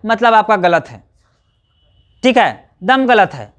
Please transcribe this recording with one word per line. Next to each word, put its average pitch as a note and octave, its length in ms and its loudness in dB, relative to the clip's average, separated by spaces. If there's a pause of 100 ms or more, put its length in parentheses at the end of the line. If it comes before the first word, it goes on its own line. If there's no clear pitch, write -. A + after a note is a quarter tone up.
मतलब A3+ 280 0
आपका G#3+ 240 2
गलत F3 300 0
है, G#2+ 140 -20 (1200)
ठीक B3+ 160 2
है, D3+ 320 -4 (120)
दम C4 240 0
गलत G#3 280 2
है। A2 240 -18